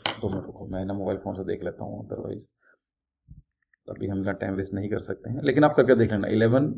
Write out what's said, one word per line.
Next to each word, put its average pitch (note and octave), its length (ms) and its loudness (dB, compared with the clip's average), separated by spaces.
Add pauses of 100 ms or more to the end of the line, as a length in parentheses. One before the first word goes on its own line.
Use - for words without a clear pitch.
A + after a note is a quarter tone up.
(200)
दो G2+ 80 -2
मिनट F#2+ 160 -6
रुको, - 220 -14
मैं F#2 180 -6
ना G2 100 -4
mobile G2 240 -4
phone G2 180 -8
से F#2+ 80 -6
देख - 200 -6
लेता G2+ 200 -8
हूँ, G#2 240 -12
otherwise - 420 -10 (1400)
अभी G2 180 -8
हम G2 140 -2
इतना G2 120 -2
time G2 220 -4
waste F#2+ 200 -6
नहीं G2+ 140 -4
कर G#2 100 -2
सकते - 320 -8
हैं। C#3 120 -6
लेकिन C#3+ 220 4
आप D3 120 6
करके C3 180 8
देख A2+ 180 4
लेना, G2+ 160 0
eleven A#2 500 4